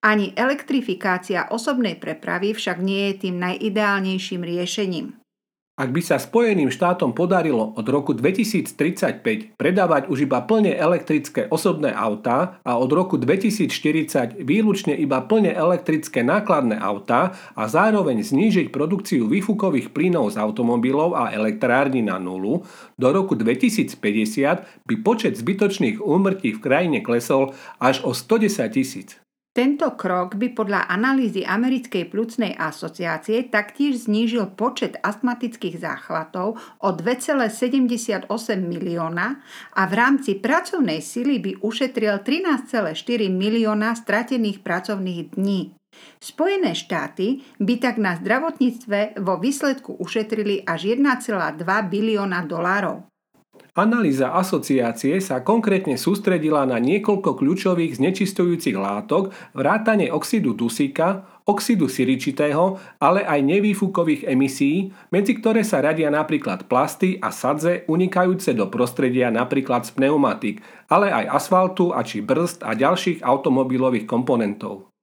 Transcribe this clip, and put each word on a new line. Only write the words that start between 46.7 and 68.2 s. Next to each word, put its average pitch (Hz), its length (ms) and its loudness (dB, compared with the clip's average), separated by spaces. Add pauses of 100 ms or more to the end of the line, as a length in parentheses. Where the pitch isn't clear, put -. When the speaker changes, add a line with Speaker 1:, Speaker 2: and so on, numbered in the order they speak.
Speaker 1:
štáty 190 720 -4 (160)
by 208 160 2
tak 233 240 -2
na 185 160 0
zdravotníctve 214 1040 -2
vo 185 160 0
výsledku 269 640 -2
ušetrili 208 640 -2
až 175 320 -2
jedna 269 240 2
celá 180 320 -2
dva 185 320 -2
bilióna 196 640 -2
dolárov. 175 560 -2 (680)
Speaker 2:
Analýza 170 640 2
asociácie 139 880 0
sa 131 160 -2
konkrétne 190 560 2
sústredila 156 720 2
na 123 80 0
niekoľko 190 640 2
kľúčových 170 560 2
znečisťujúcich 175 800 0
látok, 107 560 -2 (240)
vrátane 196 560 2
oxidu 156 400 0
dusíka, 143 720 0 (240)
oxidu 208 400 2
siričitého, 147 880 0 (240)
ale 185 240 4
aj 147 160 0
nevýfukových 175 880 0
emisí, 139 640 0 (160)
medzi 196 320 2
ktoré 226 240 2
sa 165 160 0
radia 156 320 2
napríklad 151 560 -2
plasty 147 480 2
a 95 160 -4
sadze 151 560 -2
unikajúce 180 640 2